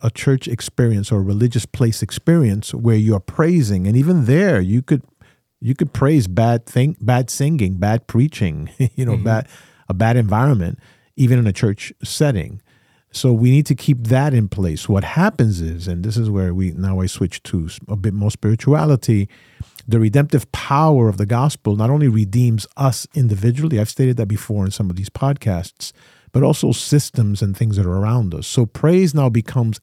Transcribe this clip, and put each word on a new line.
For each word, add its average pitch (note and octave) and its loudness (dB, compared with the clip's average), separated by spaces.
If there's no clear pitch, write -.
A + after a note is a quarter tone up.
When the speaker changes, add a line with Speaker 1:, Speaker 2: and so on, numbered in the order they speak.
Speaker 1:
a A2+ 0
church - -2
experience A2+ -2
or G#2+ 2
a F#2+ 0
religious G#2+ 0
place - -2
experience A2+ 0
where A#2 2
you're G#2+ 2
praising, A#2 0
and A2 2
even D3 2
there D3 2
you G2 0
could, C#3 -2
you A#2 -2
could D#3+ -4
praise C#3 2
bad A2+ 0
thing, C3 0
bad B2 0
singing, C3 -2
bad G#2 0
preaching, F2+ -2
<laughs> - -20
you C3 -4
know, C3 0
Speaker 2:
Mm-hmm. A2+ -2
Speaker 1:
bad, A2 0
a F#2 -4
bad A2+ 2
environment, G#2+ 0
even B2+ 2
in A2+ 2
a F#2+ 0
church - -2
setting. A2 -2
So B2+ 0
we A#2 4
need C#3+ 4
to - 0
keep A#2+ -2
that C3 2
in A2 2
place. F2 -4
What G2 2
happens A#2+ 0
is, E2 -8
and F2 -6
this G#2+ -4
is A2+ -2
where F#2+ 0
we, F#2 -2
now F#2 -4
I F#2 0
switch - -6
to E2+ -4
s-, - -12
a G#2+ -6
bit G2 -2
more G#2 0
spirituality, A#2 0
the A2+ 2
redemptive C#3 2
power C#3+ 2
of F#2+ -2
the G2+ 0
gospel A#2+ 0
not A2 0
only D3 2
redeems A2 0
us C3+ -2
individually, A#2+ 0
I've G#2+ 0
stated B2+ 0
that A2+ -2
before G#2 -4
in F#2+ -2
some F#2+ -4
of F2 -4
these G2 -8
podcasts, - -4
but C3 2
also - 0
systems A2+ 0
and G2 -2
things A2 0
that F#2+ 0
are F2+ -2
around G#2+ 0
us. G2 -8
So A#2+ 0
praise E3+ 2
now C#3 2
becomes A2+ -2